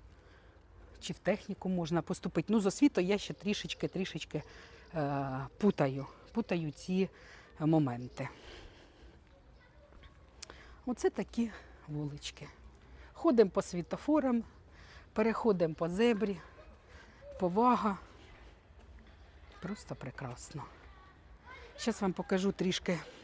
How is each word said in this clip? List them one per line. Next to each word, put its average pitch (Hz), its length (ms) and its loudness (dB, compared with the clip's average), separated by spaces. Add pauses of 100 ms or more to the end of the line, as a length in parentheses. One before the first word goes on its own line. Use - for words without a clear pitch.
(1000)
чи - 140 -8
в - 40 -8
технікум 185 580 -2
можна 170 260 0
поступити. 175 520 -2
Ну, 226 60 6
з 196 60 2
освітою 190 420 4
я 202 100 2
ще - 160 -6
трішечки, - 540 -4
трішечки, - 560 -4 (520)
е, 139 520 -2 (100)
путаю, 139 500 2 (240)
путаю 175 400 -2
ці 185 380 0 (500)
моменти. 135 680 2 (2500)
Оце 254 240 2
такі 226 420 -2 (360)
вулички. 147 600 -8 (680)
Ходимо 233 360 6
по 190 120 0
світофорам, 240 840 0 (720)
переходимо 208 600 2
по 165 160 -2
зебрі. 202 500 2 (1000)
Повага. 208 580 4 (1600)
Просто 277 340 -10
прекрасно. 127 680 -10 (1120)
Щас - 240 -2
вам 190 120 0
покажу 190 380 0
трішки. 180 480 0 (240)